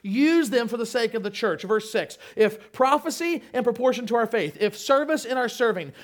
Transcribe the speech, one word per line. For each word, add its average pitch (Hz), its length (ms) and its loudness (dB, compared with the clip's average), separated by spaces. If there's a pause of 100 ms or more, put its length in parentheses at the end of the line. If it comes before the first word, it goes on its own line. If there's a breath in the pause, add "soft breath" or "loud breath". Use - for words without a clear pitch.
use 285 460 2
them 233 200 0
for 233 80 -4
the 226 80 -4
sake 226 300 -2
of 214 80 -4
the 202 60 -6
church." 196 340 -2
Verse 214 280 -2
six, 180 260 -4 (200 loud breath)
"If 214 340 2
prophecy 294 720 0 (100)
in 240 120 -2
proportion 240 400 0
to 220 100 0
our 233 100 2
faith, 202 360 -2
if 208 160 0
service 294 480 0
in 247 120 -2
our 240 120 0
serving, 185 420 0 (120)